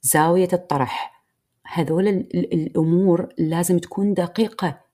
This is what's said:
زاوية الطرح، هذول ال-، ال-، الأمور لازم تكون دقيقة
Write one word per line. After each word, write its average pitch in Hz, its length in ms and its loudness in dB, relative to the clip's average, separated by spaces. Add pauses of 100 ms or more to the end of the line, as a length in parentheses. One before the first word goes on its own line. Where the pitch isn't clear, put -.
زاوية 170 500 4
الطرح، - 720 -4 (420)
هذول 170 420 -2
ال-، 190 280 -2
ال-، 175 160 -2
الأمور 165 760 0 (100)
لازم 170 400 0
تكون 196 360 -2
دقيقة 175 680 -4 (140)